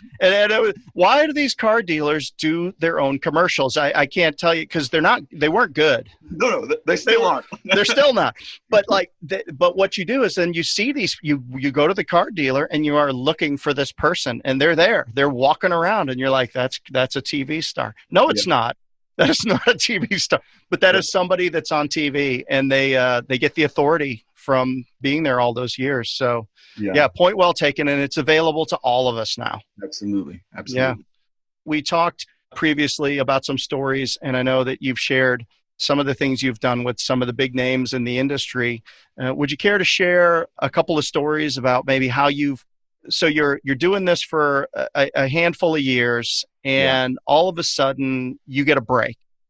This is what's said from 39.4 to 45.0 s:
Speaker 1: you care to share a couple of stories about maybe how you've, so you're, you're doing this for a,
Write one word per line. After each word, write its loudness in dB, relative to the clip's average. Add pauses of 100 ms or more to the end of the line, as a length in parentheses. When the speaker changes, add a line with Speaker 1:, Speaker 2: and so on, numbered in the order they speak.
Speaker 1:
you -6
care 2
to 0
share 2 (120)
a -2
couple 0
of 0
stories -2
about 0
maybe 2
how 2
you've, -2 (420)
so 0
you're, 2
you're -2
doing 0
this 2
for 0 (260)
a, 2